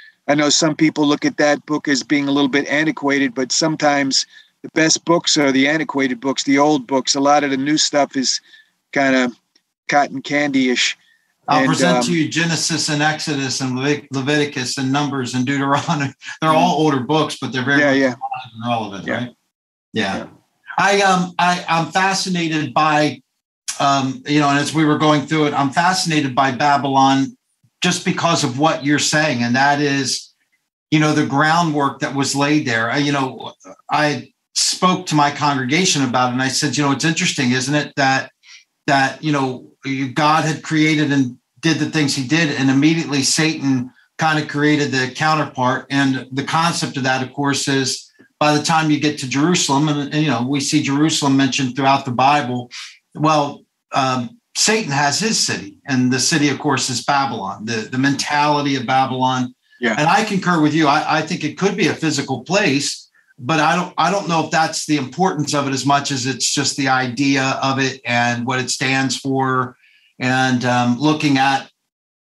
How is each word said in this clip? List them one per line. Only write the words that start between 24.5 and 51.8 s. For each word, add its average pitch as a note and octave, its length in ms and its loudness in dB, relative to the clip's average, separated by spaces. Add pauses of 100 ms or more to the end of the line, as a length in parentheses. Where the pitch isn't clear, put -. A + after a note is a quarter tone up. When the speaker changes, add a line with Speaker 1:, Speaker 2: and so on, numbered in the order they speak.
Speaker 2:
as C#3+ 140 -2
we D#3 120 2
were D3+ 140 4
going D3+ 280 4
through D#3 220 0
it, C#3+ 60 -2
I'm C#3 160 0
fascinated E3 640 0
by C3+ 180 2
Babylon C3+ 840 2 (460)
just F3+ 220 0
because E3 400 0
of B2 140 -4
what D3 260 0
you're D3 160 2
saying. D3+ 420 0
And A#2+ 140 0
that C#3+ 260 2
is, C#3 480 -2 (600)
you D#3 80 4
know, D3+ 120 4
the D3 140 2
groundwork D3 760 0
that C#3 140 -6
was C#3 220 -2
laid C#3+ 300 2
there. A#2 240 0
I, C3+ 80 -2
you C#3+ 140 0
know, C3 400 -4 (380)
I C#3+ 420 -2 (220)
spoke - 520 0
to - 80 -4
my C#3+ 160 2
congregation C#3+ 760 0
about B2+ 260 0
it, - 40 -2
and C3 80 -2
I C3+ 60 -2
said, B2+ 280 -2
"You D3 80 0
know, C#3+ 80 0
it's C3+ 120 -2
interesting, D#3+ 480 0
isn't C3 220 0
it, C#3+ 220 -2
that, C3+ 340 0 (560)
that, C#3 360 0
you D#3 100 -2
know, C3 380 -4 (140)
you, C3+ 240 -4
God D3+ 360 2
had D3 180 -4
created D#3 500 2
and C3+ 240 2 (240)
did D#3+ 180 2
the D3 120 -2
things D#3 240 0
he C3+ 120 -4
did, D#3 320 0
and C3+ 120 2
immediately C#3+ 520 2
Satan C3+ 680 0 (280)
kind D#3 200 0
of D3 100 -4
created D3 420 0
the B2+ 240 -2
counterpart." C3 760 0
And C3+ 420 0
the C3 120 -4
concept D#3+ 520 -2
of C3+ 60 -4
that, C3 200 -2
of B2 120 -8
course, C#3 340 -2
is C3+ 420 -2 (280)
by D3 180 2
the D3 60 0
time D#3+ 280 2
you D3 100 2
get D3 180 0
to C3+ 100 -8
Jerusalem, D3 600 2
and, D3 240 -2
and, D3+ 100 0
you D#3 60 0
know, A#2+ 180 0
we C#3 140 -2
see D3 220 0
Jerusalem C#3 540 2
mentioned C3 400 0
throughout C3+ 280 2